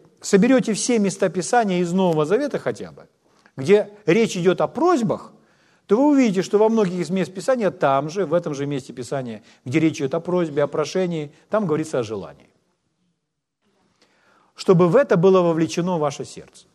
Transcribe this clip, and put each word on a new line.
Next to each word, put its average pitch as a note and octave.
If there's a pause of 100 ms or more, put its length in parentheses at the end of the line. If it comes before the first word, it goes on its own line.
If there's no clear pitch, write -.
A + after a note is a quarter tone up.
(200)
соберёте A3+
все A#3
места G3
Писания F#3
из F3
Нового E3+
Завета A#3
хотя G#2+
бы, - (500)
где G3 (180)
речь G3+
идёт F3
о D#3
просьбах, A#3+ (540)
то G3+
вы C#4
увидите, A#3
что G3+
во A3
многих G#3+
из E3+
мест F#3
Писания, G#3
там C#3+
же, F#3
в D3+
этом E3
же C#3
месте C#3
Писания, A#2+ (200)
где B2+
речь D#3
идёт C#3
о E3
просьбе, E3
о -
прошении, D#3 (180)
там G#3
говорится D#3
о -
желании. G2 (2000)
Чтобы F3+
в E3+
это C4
было F#3
вовлечено E3
ваше C#3+
сердце. -